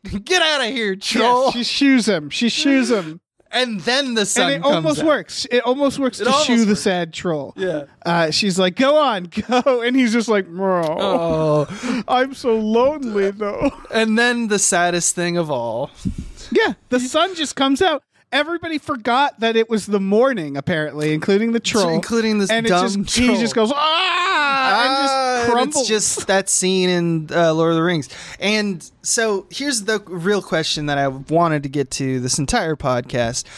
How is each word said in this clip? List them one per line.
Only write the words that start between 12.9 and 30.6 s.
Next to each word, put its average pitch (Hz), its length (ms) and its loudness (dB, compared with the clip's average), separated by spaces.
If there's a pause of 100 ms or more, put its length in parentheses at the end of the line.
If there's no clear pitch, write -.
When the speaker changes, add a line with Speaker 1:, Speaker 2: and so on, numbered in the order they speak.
Speaker 2:
though." 208 420 -2 (180)
Speaker 1:
And 220 280 2
then 240 300 2
the 202 100 2
saddest 175 560 0
thing 175 240 -2
of 156 120 -2
all. 120 400 -4 (600)
Speaker 2:
Yeah, 403 220 2 (160)
the 254 100 0
sun 320 340 -2
just 311 220 -6
comes 269 240 2
out, 320 220 2 (300)
everybody 320 460 -2
forgot 262 640 -2
that 226 160 0
it 226 140 2
was 214 160 -2
the 202 140 0
morning, 196 560 2
apparently, 151 580 -2
including 208 380 2
the 233 80 0
troll. 196 280 0
Speaker 1:
Including 220 500 0
this 196 120 0
Speaker 2:
And 226 160 0
it - 20 2
Speaker 1:
dumb 196 360 2
Speaker 2:
just, - 120 -4
he 247 100 2
Speaker 1:
troll. 240 140 4
Speaker 2:
just 233 140 0
goes, 220 200 2
"Ah!" 302 1120 2
and 269 180 2
just 269 120 2
Speaker 1:
Ah, 254 300 0
and 240 80 2
Speaker 2:
crumbles. 262 300 0
Speaker 1:
it's 214 60 -2
just - 400 -2
that 190 200 2
scene 185 400 2
in, 170 440 0
uh, 165 220 4
Lord 165 160 2
of 165 60 2
the 160 60 2
Rings. 165 260 0 (300)
And 202 500 -2 (140)
so 220 480 -2
here's 262 340 -4
the 208 220 0
real 180 360 -2
question 156 440 -2